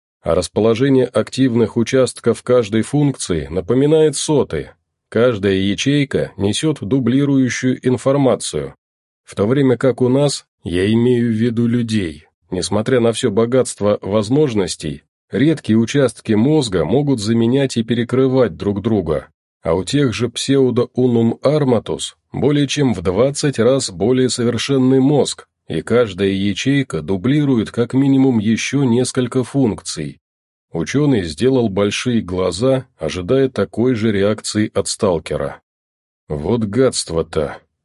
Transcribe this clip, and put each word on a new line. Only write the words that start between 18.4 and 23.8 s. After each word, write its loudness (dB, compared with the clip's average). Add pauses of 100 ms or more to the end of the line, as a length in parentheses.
друг -2
друга, -2 (340)
а 0
у 0
тех 0
же -4
псевдо-унум 0
арматус -2 (140)
более 0
чем 0
в -8
двадцать 0
раз 2